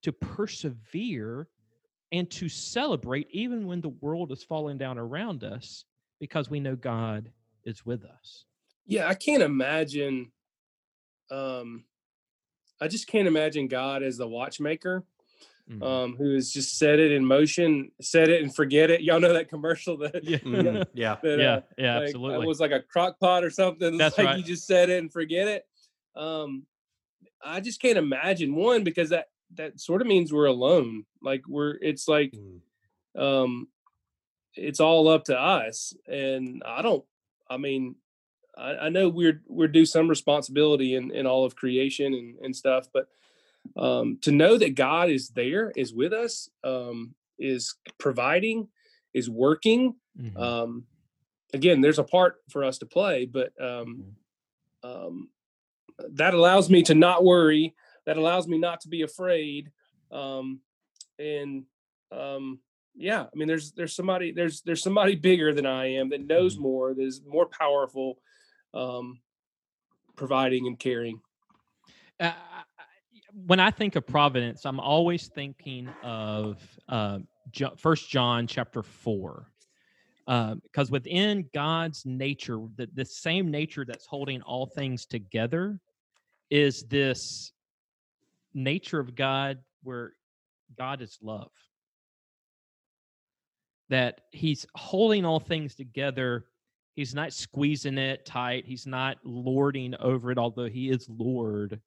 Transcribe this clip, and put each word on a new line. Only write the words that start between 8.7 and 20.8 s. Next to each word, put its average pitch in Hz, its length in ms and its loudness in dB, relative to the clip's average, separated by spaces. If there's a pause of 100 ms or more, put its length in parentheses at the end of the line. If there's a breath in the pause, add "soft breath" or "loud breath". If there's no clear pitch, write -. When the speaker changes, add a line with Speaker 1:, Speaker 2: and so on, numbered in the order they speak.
Speaker 2:
Yeah, 196 220 -2
I 190 60 0
can't 277 280 2
imagine, 139 880 -2 (1000)
um, 127 540 -10 (960)
I 156 80 -2
just 214 180 -6
can't 202 220 2
imagine 156 400 0
God 135 340 -4
as 135 140 -4
the 120 120 -6
watchmaker, 151 760 -6 (680 soft breath)
Speaker 1:
Mm. 110 120 -12
Speaker 2:
um, 127 340 -4
who 139 180 0
has 131 180 -2
just - 260 -6
set 151 200 6
it 156 120 8
in 139 140 4
motion, 147 720 4
set 160 300 4
it 165 140 4
and 139 120 -6
forget 151 360 6
it. 170 100 4
Y'all 165 180 4
know 170 140 8
that 165 160 2
commercial 160 480 -4
that, 147 280 -6
<laughs> - 0 -
Speaker 1:
Yeah. 160 140 -2
Speaker 3:
Mm, 185 540 0